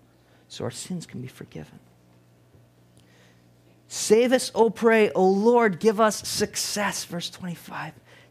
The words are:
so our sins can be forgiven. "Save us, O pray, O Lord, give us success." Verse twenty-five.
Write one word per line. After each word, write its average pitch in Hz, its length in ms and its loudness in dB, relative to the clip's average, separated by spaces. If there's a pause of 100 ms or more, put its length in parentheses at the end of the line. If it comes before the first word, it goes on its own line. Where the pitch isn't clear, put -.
(480)
so - 160 -12
our 117 80 -6
sins - 340 -12
can - 160 -14
be 127 60 -12
forgiven. - 520 -18 (2000)
"Save 233 460 2
us, 254 220 0
O 220 160 4
pray, 220 400 4
O 185 120 2
Lord, 208 560 4
give 214 200 2
us 214 280 0
success." - 800 -6
Verse 175 240 -10
twenty-five. 165 640 -14 (380)